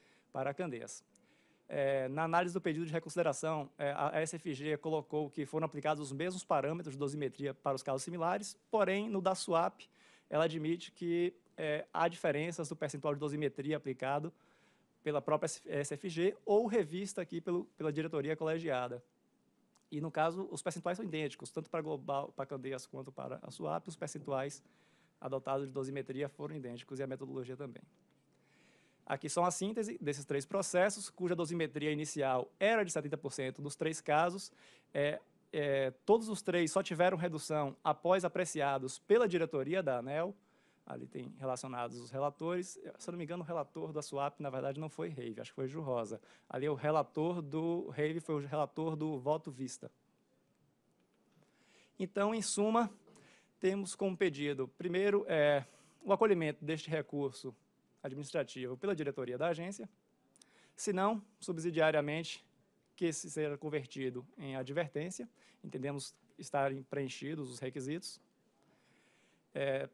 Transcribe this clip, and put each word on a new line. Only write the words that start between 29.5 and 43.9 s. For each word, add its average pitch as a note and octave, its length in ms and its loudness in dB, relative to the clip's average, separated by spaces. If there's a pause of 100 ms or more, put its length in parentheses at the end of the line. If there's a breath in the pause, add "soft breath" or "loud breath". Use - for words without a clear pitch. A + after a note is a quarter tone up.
síntese G#3+ 500 -2
desses C#3+ 240 -4
três C#3 220 -2
processos, G3 640 2
cuja F3+ 240 0
dosimetria D#3 560 0
inicial C#3 580 0 (120)
era G#3+ 240 6
de E3+ 80 -4
setenta D3 240 -2
por C#3 160 -6
cento C3 280 -4
nos C#3+ 140 -6
três D#3+ 260 -2
casos. F3 520 2 (420 soft breath)
É, D3 260 2 (320)
é, C#3 380 2 (160)
todos A3 220 6
os G#3 120 -2
três F3 300 4
só F#3+ 100 2
tiveram F3+ 380 4
redução D3+ 640 0
após F3 420 4
apreciados C#3+ 760 0
pela A#3 260 8
diretoria E3 560 2
da C3+ 160 2
aneel. D3+ 340 -2 (540)
Ali B2+ 200 -10
tem B2+ 320 -10
relacionados B2+ 640 -4
os A#2+ 100 -14
relatores. D#3+ 680 -2 (200)
Se - 120 -10
eu - 20 -6
não F3 60 -8
me E3+ 60 -4
engano, E3+ 200 -6
o - 20 -10
relator D#3+ 460 -4